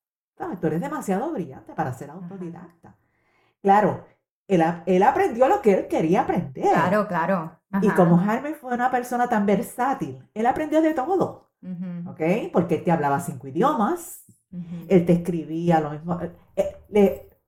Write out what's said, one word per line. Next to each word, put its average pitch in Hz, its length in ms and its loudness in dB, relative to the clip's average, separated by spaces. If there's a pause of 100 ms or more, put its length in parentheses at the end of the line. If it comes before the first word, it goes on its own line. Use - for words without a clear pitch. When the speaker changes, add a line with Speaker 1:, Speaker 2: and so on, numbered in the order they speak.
(380)
Speaker 1:
¿sabes? 339 220 -8
Tú 165 80 0
eres 156 120 0
demasiado 269 520 -4
brillante 143 420 -10
para 135 180 -4
ser 139 180 -14
Speaker 2:
Ajá. 175 100 -16
Speaker 1:
autodidacta". 175 760 -16 (680)
Claro, 196 440 2 (500)
él 165 80 4
ap-, 170 240 0
él 185 160 4
aprendió 269 460 4
lo 403 140 2
que 208 120 6
él - 140 0
quería 214 340 2
aprender. - 420 -4
Speaker 2:
Claro, 202 440 2
claro. 170 520 -4 (220)
Speaker 1:
Y 214 40 4
Speaker 2:
Ajá. 180 100 2
Speaker 1:
como 175 220 6
Jaime 247 360 0
fue 254 200 -8
una 247 160 0
persona 247 380 -2
tan 208 180 0
versátil, 214 880 -2
él 220 120 -2
aprendió 311 360 2
de 311 100 4
todo, 311 600 -2 (100)
Speaker 2:
Ujú. 180 480 -10
Speaker 1:
¿ok? - 100 -16 (320)
Porque 170 240 2
él - 80 -10
te 175 60 0
hablaba 143 300 0
cinco - 260 -10
idiomas, 240 760 -2 (280)
Speaker 2:
Ujú. 175 360 -12
Speaker 1:
él 175 180 6
te 175 60 4
escribía 170 680 0
lo 147 100 -4
mismo, 170 300 -6
eh, 170 120 -8 (240)
eh, 196 200 -2 (120)
le, 196 420 2 (180)